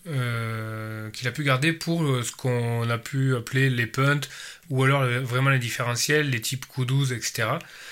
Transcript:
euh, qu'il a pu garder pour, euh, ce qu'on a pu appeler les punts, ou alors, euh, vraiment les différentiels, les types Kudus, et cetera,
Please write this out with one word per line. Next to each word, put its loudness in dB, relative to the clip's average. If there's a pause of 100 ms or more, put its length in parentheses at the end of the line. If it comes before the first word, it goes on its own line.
euh, -4
qu'il -6
a 0
pu -4
garder 2
pour, -2
euh, 2
ce -6
qu'on 0
a 0
pu 0
appeler 2
les 2
punts, 2 (500)
ou 2
alors, 4
euh, 2
vraiment 2
les 6
différentiels, 0
les 0
types -4
Kudus, 0
et -4
cetera, -2 (340)